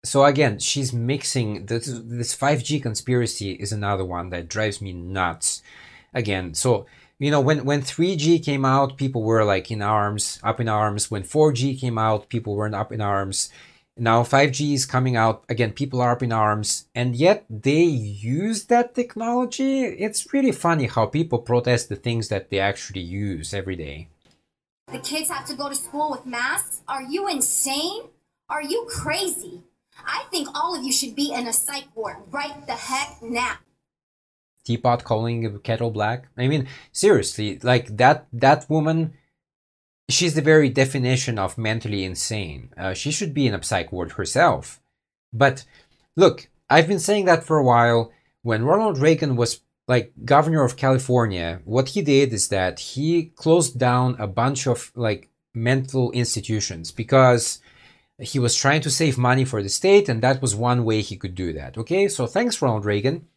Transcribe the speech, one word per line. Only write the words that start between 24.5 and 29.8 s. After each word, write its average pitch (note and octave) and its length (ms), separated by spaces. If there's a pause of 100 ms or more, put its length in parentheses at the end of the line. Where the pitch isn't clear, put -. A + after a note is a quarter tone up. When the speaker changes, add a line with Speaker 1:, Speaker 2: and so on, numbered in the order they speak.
Speaker 2:
The B3 100
kids D#4 300
have - 180
to D4 80
go C#4 120
to C#4 80
school D4+ 340
with B3+ 160
masks? B3 600
Are C4 160
you F4+ 240
insane? D#4 760 (460)
Are D4+ 140
you G4+ 260
crazy? F4+ 760 (400)